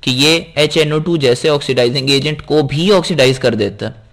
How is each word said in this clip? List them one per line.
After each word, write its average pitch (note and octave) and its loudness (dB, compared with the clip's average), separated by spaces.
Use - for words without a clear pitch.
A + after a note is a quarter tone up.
कि C3+ -2
ये C#3+ 2
एच D3+ 0
एन D3+ 0
ओ D#3 0
टू E3+ -2
जैसे C3 0
ऑक्सीडाइजिंग C3 0
एजेंट C#3+ -2
को D3+ 0
भी D3 -2
ऑक्सीडाइज C#3+ 2
कर - 0
देता G#2 -4
है G#2+ -10